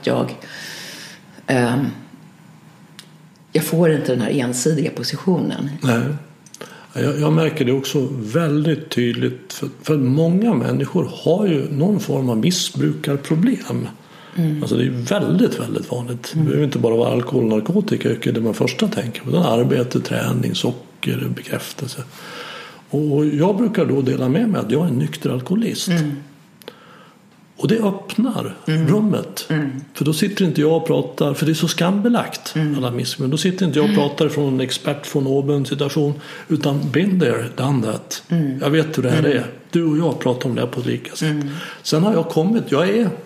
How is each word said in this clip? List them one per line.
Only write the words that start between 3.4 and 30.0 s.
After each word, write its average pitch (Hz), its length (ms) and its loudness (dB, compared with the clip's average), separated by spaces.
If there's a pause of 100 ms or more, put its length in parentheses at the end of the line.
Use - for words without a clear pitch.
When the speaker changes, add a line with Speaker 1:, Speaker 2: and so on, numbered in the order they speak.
Speaker 1:
jag 156 120 0
får 165 280 4
inte 139 200 0
den 120 80 0
här 104 100 -2
ensidiga 139 600 0
positionen. 147 800 -2 (120)
Speaker 2:
Nej. 120 180 4 (920)
Jag, 139 280 -2
jag 151 120 4
märker 156 320 2
det 120 80 4
också 135 400 0
väldigt 147 800 0
tydligt, 123 600 -2
för, 139 160 -8 (140)
för 156 160 2
många 165 560 4
människor 131 560 0 (140)
har 214 220 4
ju 156 260 0
någon 175 280 2
form 135 280 -2
av 113 100 0
missbrukarproblem. 151 1500 0 (480)
Speaker 1:
Mm. 151 260 0
Speaker 2:
Alltså - 140 0
det - 80 4
är 135 60 2
väldigt, 170 680 2
väldigt - 300 -6
vanligt. 123 440 -6
Speaker 1:
Mm. 160 100 2
Speaker 2:
Det 143 60 2
behöver 143 140 2
inte 120 140 0
bara 117 180 2
vara 120 160 2
alkohol 120 320 0
och 110 140 2
narkotika, 143 500 0
det 113 180 -2
är 117 60 2
det 113 80 0
man 113 140 0
första 156 340 0
tänker - 340 -4
på. 123 80 -6
Utan 127 120 4
arbete, 123 580 2
träning, 120 540 -2
socker, - 840 -4
bekräftelse. - 680 -8 (880)
Och 151 360 2
jag 156 300 2
brukar 190 300 2
då 135 160 2
dela 127 260 0
med 214 200 2
mig 185 120 0
att 107 100 -6
jag 151 140 2
är 170 40 2
en 123 100 0
nykter 151 320 -2
alkoholist. 185 580 -2
Speaker 1:
Mm. 156 240 2 (1400)
Speaker 2:
Och 143 120 -2
det 226 100 2
öppnar 214 760 -2 (120)
Speaker 1:
Mm. 160 220 2
Speaker 2:
rummet. 196 600 0
Speaker 1:
Mm. 151 220 0 (240)
Speaker 2:
För 143 100 0